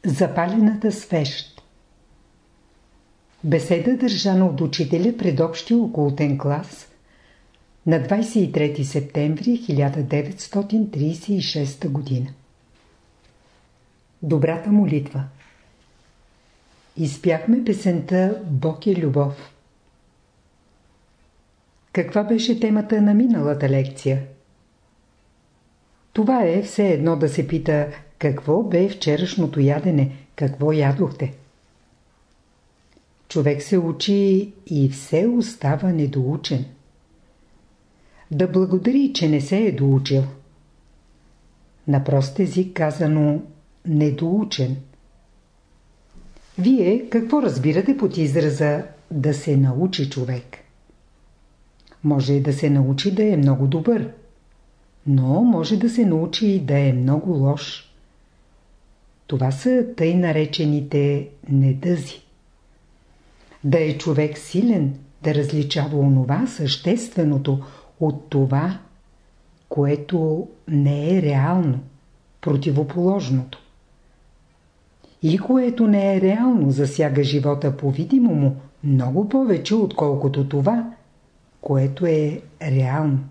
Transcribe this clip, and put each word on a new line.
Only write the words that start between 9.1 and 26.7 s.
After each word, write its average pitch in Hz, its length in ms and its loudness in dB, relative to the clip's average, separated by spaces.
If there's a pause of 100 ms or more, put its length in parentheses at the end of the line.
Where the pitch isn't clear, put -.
хиляда 143 460 -2
деветстотин 202 880 -4
тридесет 156 380 -4
и 196 120 0
шеста 147 480 -6
година. 135 380 -4 (2000)
Добрата 165 500 0
молитва. 147 520 0 (1700)
Изпяхме 165 680 0
песента 185 800 0
„Бог 160 420 -4
е 196 100 2
любов“. 143 560 -2 (2500)
Каква 185 320 0
беше 226 360 0
темата 214 420 2
на 208 120 6
миналата 147 540 2
лекция? 135 580 0 (1900)
Това 226 320 2
е 175 180 2
все 202 260 0